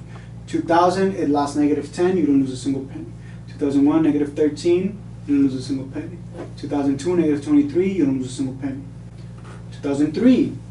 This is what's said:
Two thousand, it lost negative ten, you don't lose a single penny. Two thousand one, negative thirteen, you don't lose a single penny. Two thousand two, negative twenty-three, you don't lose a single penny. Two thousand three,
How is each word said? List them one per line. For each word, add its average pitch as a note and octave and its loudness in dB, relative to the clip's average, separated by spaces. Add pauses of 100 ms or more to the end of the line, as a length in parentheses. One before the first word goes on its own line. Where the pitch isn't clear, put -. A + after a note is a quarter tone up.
(480)
Two D#3+ -4
thousand, F3+ 4
it D3+ 0
lost C#3+ 2
negative D3 2
ten, F#3 2
you D3+ 2
don't C#3 6
lose B2+ 0
a B2 -8
single C3+ -2
penny. - -12 (420)
Two - -16
thousand C#3+ 2
one, D#3+ 4
negative D3 2
thirteen, F3 2 (300)
you C#3+ 2
don't C#3 6
lose C3 2
a B2+ -4
single C3+ -6
penny. - -10 (400)
Two C#3+ -10
thousand C#3 0
two, F3+ 0
negative D#3 2
twenty-three, D3+ 4
you F3+ 2
don't C3+ 2
lose B2+ -6
a - -10
single C3 -4
penny. F2+ -6 (920)
Two - -14
thousand C#3+ 0
three, A3 4 (180)